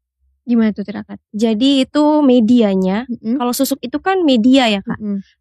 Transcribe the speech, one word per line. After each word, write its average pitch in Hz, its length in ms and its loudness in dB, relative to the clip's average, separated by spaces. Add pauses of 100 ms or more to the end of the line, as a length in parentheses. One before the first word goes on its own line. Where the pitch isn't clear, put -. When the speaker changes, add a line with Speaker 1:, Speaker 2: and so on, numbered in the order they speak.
(440)
Speaker 1:
Gimana 226 280 0
tuh 190 140 -10
tirakat? 202 320 -14 (140)
Speaker 2:
Jadi 233 500 0
itu 302 400 0
medianya, 226 880 2
Speaker 1:
Mm-mm. 226 260 -8
Speaker 2:
kalau 247 140 -4
susuk 269 320 -4
itu 254 160 -8
kan 381 240 -2
media 254 480 2
ya, 208 100 0
Kak. - 160 -8
Speaker 1:
Mm-mm. 202 300 -8 (160)